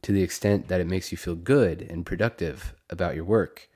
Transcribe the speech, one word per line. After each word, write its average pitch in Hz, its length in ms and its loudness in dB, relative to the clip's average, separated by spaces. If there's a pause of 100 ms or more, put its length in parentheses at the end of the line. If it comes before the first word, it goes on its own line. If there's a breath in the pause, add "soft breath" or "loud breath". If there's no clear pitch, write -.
to - 100 -2
the 98 120 4
extent 101 440 0
that 90 140 0
it 85 60 -2
makes 92 240 -4
you 90 60 -8
feel 87 180 -6
good 87 480 2
and 85 220 -8
productive 90 680 -2 (160)
about 87 260 -2
your 80 80 -6
work. 95 520 0